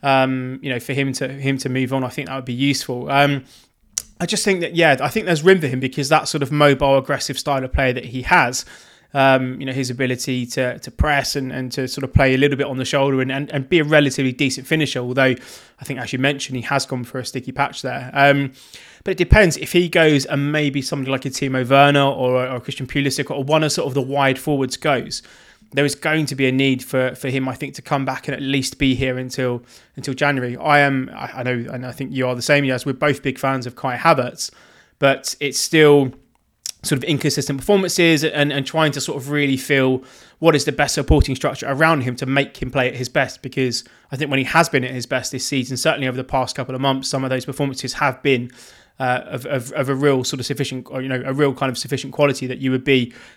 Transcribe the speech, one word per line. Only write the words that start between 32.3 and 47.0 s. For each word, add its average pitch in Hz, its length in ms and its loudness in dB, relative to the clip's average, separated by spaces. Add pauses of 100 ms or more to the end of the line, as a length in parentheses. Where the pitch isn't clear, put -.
the 123 80 -8
same, 143 220 2
Yaz, 131 200 -2
we're 139 80 -2
both 143 300 0
big 131 160 -4
fans 135 280 -2
of 123 80 -12
Kai 123 220 -6
Havertz, 131 540 2 (480)
but 135 420 0
it's 143 180 -4
still 147 540 6 (720)
sort - 140 -2
of 123 80 -4
inconsistent 143 540 -2
performances 170 680 4
and, 147 280 0
and 135 120 -2
trying 156 280 0
to 143 80 -6
sort 147 160 -6
of 139 140 -8
really 143 260 2
feel 131 460 2 (360)
what 160 160 6
is 143 100 2
the 147 80 -2
best - 220 0
supporting 143 400 2
structure - 340 -4
around 151 340 2
him 123 140 -4
to 139 80 -8
make 135 380 0
him 127 80 -6
play 127 180 0
at 123 60 -8
his 123 140 -6
best, - 340 -2
because 127 420 -4 (260)
I 135 60 -8
think 147 140 -4
when 135 80 0
he 135 60 0
has 165 240 2
been 127 160 0
at 127 80 -6
his 127 140 -8
best 127 260 -4
this 127 120 -6
season, 131 320 -4
certainly 143 320 0
over 127 80 -4
the 127 80 -6
past 131 320 -4
couple 131 180 -8
of 131 60 -6
months, 135 280 0